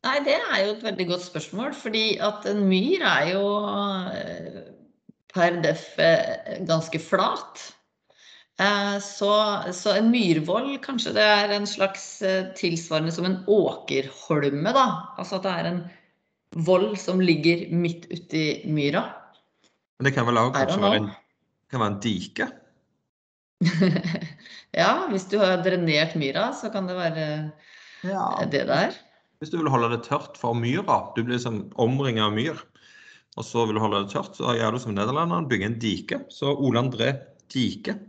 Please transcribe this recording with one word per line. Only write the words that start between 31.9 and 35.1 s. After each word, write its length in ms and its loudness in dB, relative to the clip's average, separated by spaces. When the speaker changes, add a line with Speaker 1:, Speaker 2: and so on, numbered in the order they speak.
Speaker 2:
av 100 2
myr, 240 -2
og 80 -8
så 220 0
vil 100 0
du 40 2
holde 240 2
det 80 -8
tørt, 240 -6
så 200 0
gjør 180 2
du 60 -4
som 140 -6
nederlenderne, 540 0